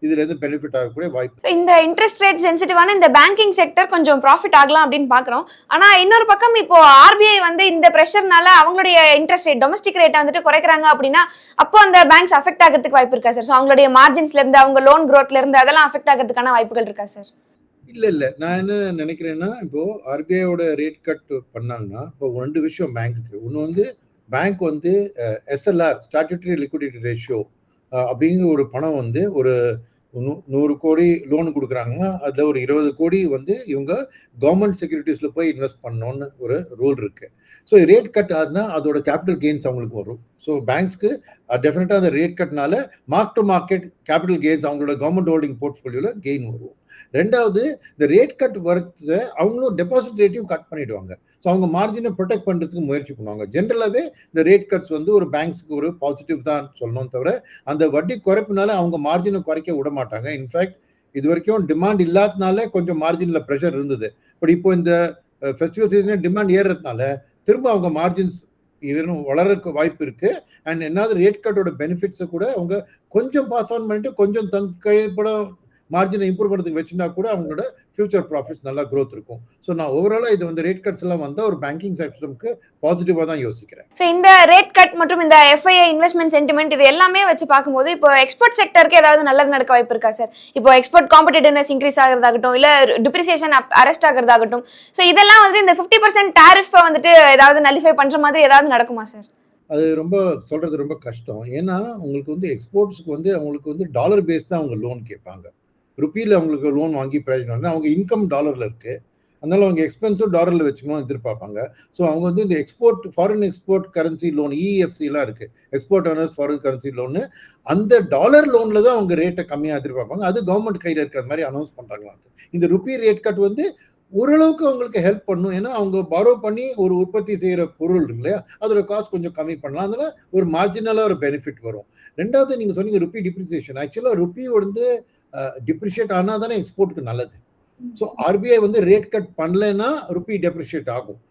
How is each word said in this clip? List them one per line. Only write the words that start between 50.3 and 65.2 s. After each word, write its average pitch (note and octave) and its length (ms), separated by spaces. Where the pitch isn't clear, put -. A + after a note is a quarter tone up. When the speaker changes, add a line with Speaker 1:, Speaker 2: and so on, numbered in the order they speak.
Speaker 1:
கட் E3+ 200
பண்ணிடுவாங்க. A2 480
So, - 80
அவங்க F#3 220
மார்ஜினை G#3+ 420
ப்ரொடெக்ட் F#3 360
பண்றதுக்கு E3+ 380
முயற்சி C#3 280
பண்ணுவாங்க. G#2+ 380
ஜெனரலாவே A3+ 520
இந்த D#3+ 180
ரேட் F#3+ 240
கட்ஸ் - 220
வந்து D#3+ 240
ஒரு F#3 200
பேங்க்ஸ்க்கு D#3 360
ஒரு D#3 300
பாசிட்டிவ் C#3+ 440
தான் C#3 320
சொல்லணும் B2 340
தவிர, C3 200
அந்த D3+ 240
வட்டி D#3 280
குறைப்புனால G3+ 520
அவங்க F3 300
மார்ஜினை F3 440
குறைக்க D#3+ 320
விட C#3+ 160
மாட்டாங்க. B2 440
இன்ஃபேக்ட், E3 420
இது C#3 140
வரைக்கும் E3+ 380
டிமாண்ட் F#3 340
இல்லாதனால F#3+ 680
கொஞ்சம் E3+ 300
மார்ஜின்ல E3 440
ப்ரெஷர் C#3 300
இருந்தது. C3+ 340
But D#3+ 80
இப்போ F3+ 240
இந்த, F3 180